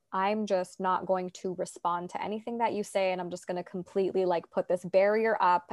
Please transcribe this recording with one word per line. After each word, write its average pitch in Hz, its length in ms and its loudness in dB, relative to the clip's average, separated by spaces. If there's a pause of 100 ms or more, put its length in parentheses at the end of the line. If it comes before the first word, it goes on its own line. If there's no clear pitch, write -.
(140)
I'm 208 320 0
just 185 340 -2
not 185 260 0
going 185 260 0
to 185 240 -6
respond 175 560 -4
to - 120 -8
anything 220 360 -6
that 226 140 0
you 208 100 -2
say. 190 280 0
And 185 80 -2
I'm 175 100 -6
just 180 160 -10
gonna 180 180 -4
completely, 185 600 -2
like, 175 240 0
put - 200 -2
this 180 160 0
barrier 208 560 4
up 180 320 4